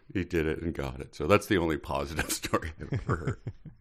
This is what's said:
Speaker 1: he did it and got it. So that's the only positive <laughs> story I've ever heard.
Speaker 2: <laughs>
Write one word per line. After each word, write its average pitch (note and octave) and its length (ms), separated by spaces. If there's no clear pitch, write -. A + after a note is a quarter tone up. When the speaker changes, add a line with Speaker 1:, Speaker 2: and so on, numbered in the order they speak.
Speaker 1:
he F2+ 120
did D#2+ 220
it D#2+ 140
and E2 140
got C2 260
it. C2+ 140
So D2 120
that's G2+ 200
the G#2 100
only E2 220
positive C#2+ 520
<laughs> - 20
story - 480
I've D2+ 120
ever G2+ 240
heard. - 260
Speaker 2:
<laughs> - 80